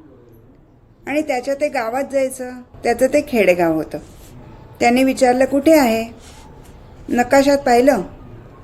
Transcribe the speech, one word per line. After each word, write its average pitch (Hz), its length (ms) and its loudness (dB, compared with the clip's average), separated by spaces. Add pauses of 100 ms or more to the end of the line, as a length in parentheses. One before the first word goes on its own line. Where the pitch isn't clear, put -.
(1080)
आणि 285 140 -2
त्याच्या 277 320 -6
ते 285 160 -2
गावात 247 340 -4 (100)
जायचं, 262 360 -4 (340)
त्याचं 233 220 0
ते 285 220 0
खेडेगाव 180 460 2
होतं. 156 240 -6 (840)
त्याने 240 240 2
विचारलं, 254 420 2
"कुठे 277 280 2
आहे?" 226 320 2 (1040)
नकाशात 277 480 2
पाहिलं, 247 440 2 (600)